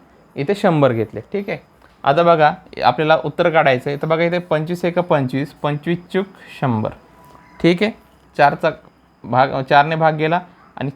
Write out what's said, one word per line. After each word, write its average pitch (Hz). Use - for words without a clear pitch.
इथे 139
शंभर 151
घेतले. 110
ठीक 202
आहे, 160
आता 147
बघा 160
आपल्याला 156
उत्तर 170
काढायचं 143
आहे. 143
तर 160
बघा 160
इथे 175
पंचवीस 170
एक 175
पंचवीस, 139
पंचवीस 156
चूक 190
शंभर. 113
ठीक 175
आहे, 214
चारचा 147
भाग, 131
चारने 151
भाग 160
गेला 156
आणि 131